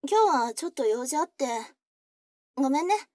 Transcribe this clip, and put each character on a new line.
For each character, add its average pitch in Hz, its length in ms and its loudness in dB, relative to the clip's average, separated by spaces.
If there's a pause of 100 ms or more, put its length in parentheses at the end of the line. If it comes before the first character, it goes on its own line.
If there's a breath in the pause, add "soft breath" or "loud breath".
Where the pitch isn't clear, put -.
今 415 240 4
日 240 160 2
は 233 60 -6
ち 311 120 -6
ょ 349 40 -4
っ - 40 -10
と 254 120 -2
用 226 200 0
事 277 120 -2
あ 311 60 0
っ 311 80 -6
て。 269 160 -4 (1080)
ご 269 140 0
め 285 120 2
ん 359 60 -2
ね。 403 80 4 (200)